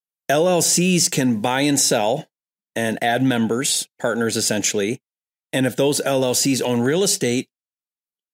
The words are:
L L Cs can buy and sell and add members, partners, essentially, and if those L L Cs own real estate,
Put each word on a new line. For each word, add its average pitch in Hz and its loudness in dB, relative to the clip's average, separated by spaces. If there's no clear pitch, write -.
L 151 2
L 175 2
Cs 175 2
can 127 0
buy 127 0
and 143 2
sell 127 0
and 113 -2
add 120 0
members, 120 0
partners, 113 -2
essentially, 107 -2
and 131 0
if 123 -4
those 143 0
L 135 0
L 127 0
Cs 131 0
own 123 0
real 151 2
estate, 127 -2